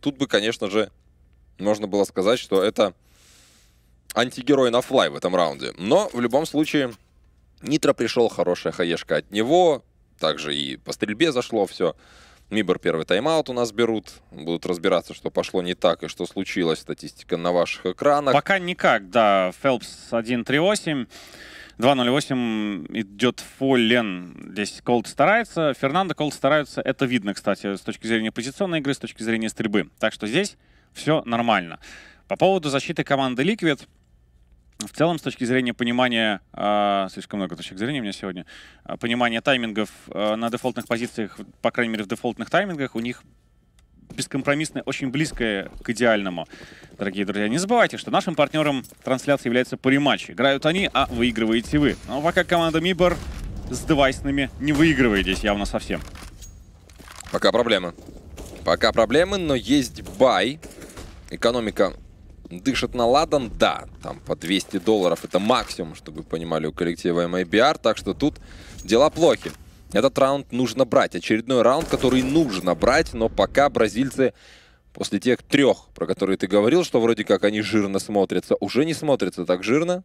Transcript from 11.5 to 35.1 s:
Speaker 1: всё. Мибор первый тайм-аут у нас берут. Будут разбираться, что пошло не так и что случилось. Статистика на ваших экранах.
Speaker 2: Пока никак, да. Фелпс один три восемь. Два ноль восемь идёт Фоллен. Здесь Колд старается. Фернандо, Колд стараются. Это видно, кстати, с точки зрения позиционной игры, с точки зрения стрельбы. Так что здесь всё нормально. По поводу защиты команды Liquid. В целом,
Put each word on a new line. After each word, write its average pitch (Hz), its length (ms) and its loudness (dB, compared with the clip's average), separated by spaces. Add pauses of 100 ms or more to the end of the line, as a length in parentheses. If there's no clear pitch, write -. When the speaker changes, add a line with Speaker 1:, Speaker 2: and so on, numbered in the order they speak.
Speaker 1:
всё. 85 280 -2 (560)
Мибор 101 280 0
первый 80 260 -2
тайм-аут 131 460 0
у - 20 -6
нас 120 200 -2
берут. 113 380 -2 (200)
Будут 82 340 -6
разбираться, 87 480 0
что - 180 -8
пошло 90 300 -2
не 90 140 -4
так 85 280 0
и 80 60 -10
что - 160 -8
случилось. 87 540 -2
Статистика - 580 -10
на 85 160 -2
ваших 87 320 0
экранах. 143 480 0
Speaker 2:
Пока 165 260 2
никак, 160 520 0
да. 98 500 4
Фелпс - 520 -2
один 117 340 -4
три 135 120 0
восемь. 165 460 0 (720)
Два 135 180 4
ноль 123 140 2
восемь 113 800 -2
идёт 104 520 -2 (180)
Фоллен. 113 920 0
Здесь 101 300 -6
Колд 120 260 0
старается. 165 680 0
Фернандо, 156 360 -2
Колд 151 180 -4
стараются. 143 480 0
Это 135 240 -2
видно, 107 300 -2
кстати, 98 420 -4
с - 60 -12
точки - 240 -10
зрения 110 260 0
позиционной 160 460 -4
игры, 135 160 -2
с - 40 -8
точки - 240 -12
зрения 113 280 -2
стрельбы. 104 480 -2
Так 107 160 0
что - 120 -10
здесь 165 300 -2 (380)
всё 151 320 0
нормально. 113 540 0 (480)
По - 80 -4
поводу 175 340 2
защиты 143 340 -4
команды 131 380 0
Liquid. 170 440 -2 (920)
В 107 160 -12
целом, 160 220 2